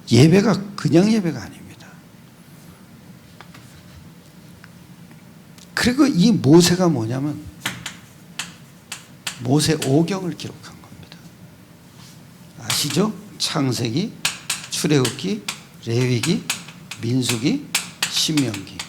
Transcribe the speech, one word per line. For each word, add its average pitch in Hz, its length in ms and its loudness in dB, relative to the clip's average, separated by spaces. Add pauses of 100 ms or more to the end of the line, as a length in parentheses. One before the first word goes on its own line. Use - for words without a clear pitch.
(100)
예배가 165 680 4
그냥 170 360 4
예배가 170 300 -2
아닙니다. - 440 -18 (4000)
그리고 254 320 4
이 208 260 4
모세가 175 560 6
뭐냐면 139 600 -2 (1900)
모세 151 340 2 (120)
오경을 170 500 0
기록한 - 460 -14
겁니다. - 340 -20 (1400)
아시죠? 175 560 -2 (240)
창세기, 131 720 -2 (580)
출애굽기, 170 720 0 (440)
레위기, 123 560 0 (580)
민수기, 123 680 -2 (440)
신명기. 117 680 -2 (120)